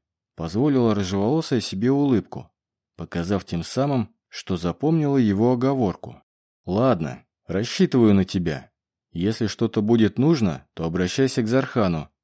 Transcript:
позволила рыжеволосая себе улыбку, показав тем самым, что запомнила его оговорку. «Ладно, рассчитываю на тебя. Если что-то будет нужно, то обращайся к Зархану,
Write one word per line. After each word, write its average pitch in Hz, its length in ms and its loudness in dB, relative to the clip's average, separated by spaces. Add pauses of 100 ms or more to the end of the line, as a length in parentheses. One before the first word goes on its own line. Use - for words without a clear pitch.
(360)
позволила 113 580 2
рыжеволосая 104 680 -2
себе 101 300 -2
улыбку, 139 600 0 (460)
показав 87 480 -4
тем 85 200 -6
самым, 131 500 -4 (140)
что - 280 -8
запомнила 139 600 0
его 113 340 2
оговорку. 127 720 -2 (420)
«Ладно, 92 600 -2 (200)
рассчитываю 113 680 2
на 98 100 6
тебя. 82 460 -4 (400)
Если 101 380 -2
что-то 113 340 -2
будет 110 360 4
нужно, 120 540 0
то 82 120 -8
обращайся 90 580 0
к 107 60 -2
Зархану, 107 600 -2 (160)